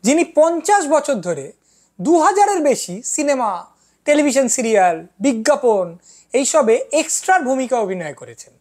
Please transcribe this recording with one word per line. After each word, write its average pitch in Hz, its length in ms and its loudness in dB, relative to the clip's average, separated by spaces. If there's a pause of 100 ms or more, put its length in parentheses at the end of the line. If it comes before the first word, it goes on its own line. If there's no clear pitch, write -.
যিনি 302 200 2
পঞ্চাশ 330 640 0
বছর 285 260 0
ধরে 165 380 -6 (500)
দু 311 180 4
হাজারের 392 440 2
বেশি 214 400 -2
সিনেমা, 254 640 -4 (400)
টেলিভিশন 285 420 2
সিরিয়াল, 185 600 0 (120)
বিজ্ঞাপন 220 800 0 (360)
এইসবে 262 580 2
এক্সট্রার 320 520 0
ভূমিকা 254 360 -2
অভিনয় 185 340 -6
করেছেন। - 480 -20